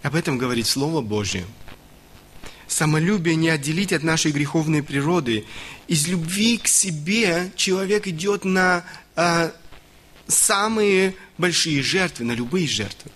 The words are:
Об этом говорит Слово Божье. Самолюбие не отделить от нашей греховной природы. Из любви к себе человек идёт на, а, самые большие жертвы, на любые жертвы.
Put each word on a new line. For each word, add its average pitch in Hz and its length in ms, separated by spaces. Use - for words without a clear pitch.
Об 139 140
этом 160 220
говорит 120 300
Слово 147 340
Божье. 101 440
Самолюбие 165 680
не 160 140
отделить 160 440
от 151 80
нашей 160 300
греховной 147 500
природы. 139 640
Из 156 200
любви 190 500
к - 100
себе 180 880
человек 196 520
идёт 185 380
на, 185 380
а, 170 380
самые 202 880
большие 160 460
жертвы, 156 420
на 117 60
любые 127 360
жертвы. 107 480